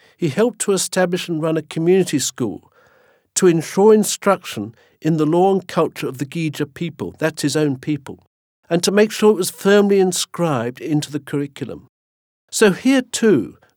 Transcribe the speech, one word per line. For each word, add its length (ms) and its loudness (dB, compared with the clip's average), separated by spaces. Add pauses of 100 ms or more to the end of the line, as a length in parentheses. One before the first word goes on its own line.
(160)
he 140 -2
helped 300 -2
to 120 -2
establish 560 -2
and 140 -4
run 140 -2
a 60 -4
community 560 0
school 540 -6 (640)
to 120 2
ensure 480 4
instruction 800 -2 (280)
in 140 0
the 100 0
law 260 2
and 140 -2
culture 400 -4
of 120 -8
the 80 -8
Gija 460 -6
people, 460 -10
that's 240 -4
his 140 -2
own 200 0
people, 440 -10 (500)
and 140 0
to 80 0
make 180 4
sure 220 4
it 40 -2
was 140 -4
firmly 480 4
inscribed 800 -2
into 300 -2
the 80 -6
curriculum. 720 -10 (640)
So 180 4
here 320 2
too, 540 0 (200)